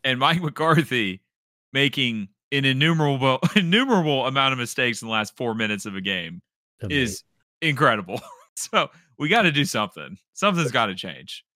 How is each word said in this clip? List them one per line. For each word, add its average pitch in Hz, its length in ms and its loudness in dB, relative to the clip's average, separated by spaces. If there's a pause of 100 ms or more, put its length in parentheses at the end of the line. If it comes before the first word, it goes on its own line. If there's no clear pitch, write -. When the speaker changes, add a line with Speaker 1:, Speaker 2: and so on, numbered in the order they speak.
Speaker 1:
And 127 140 0
Mike 165 220 2
<laughs> - 0 -
McCarthy 143 800 0 (520)
making 131 560 0 (220)
an 139 140 0
innumerable, 135 840 2
<laughs> - 80 -2
innumerable 180 720 2
amount 135 280 2
of 131 40 -2
mistakes 120 460 -2
in 113 60 -8
the - 20 -4
last 110 260 -2
four 120 160 -2
minutes 107 320 -4
of 101 100 -10
a 98 60 -6
game 90 400 -6 (400)
Speaker 2:
Amazing. 143 220 -2
Speaker 1:
is 101 200 -6 (380)
incredible. 123 640 0
<laughs> - 60 -20 (240)
So - 360 -2 (260)
we 147 120 -4
gotta 202 220 4
do 143 140 0
something. 90 500 -6 (180)
Something's 170 380 0
gotta 113 220 2
change. - 500 -12 (120)